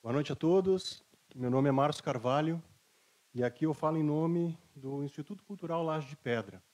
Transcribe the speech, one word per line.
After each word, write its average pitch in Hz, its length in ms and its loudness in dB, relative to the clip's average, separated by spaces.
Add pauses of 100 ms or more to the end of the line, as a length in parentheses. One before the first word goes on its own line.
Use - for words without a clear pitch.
Boa 117 80 -2
noite 147 180 0
a 135 40 -4
todos. 185 680 2 (300)
Meu 127 160 -2
nome 135 180 4
é 139 40 4
Márcio 139 320 2
Carvalho 143 580 0 (720)
e 123 100 -2
aqui 123 220 -2
eu 156 80 2
falo 156 240 -2
em 156 60 0
nome 165 520 0 (200)
do 139 280 -8
Instituto 156 400 -10
Cultural 170 380 -6
Laje 156 260 -2
de 147 80 -14
Pedra. 117 460 -4 (120)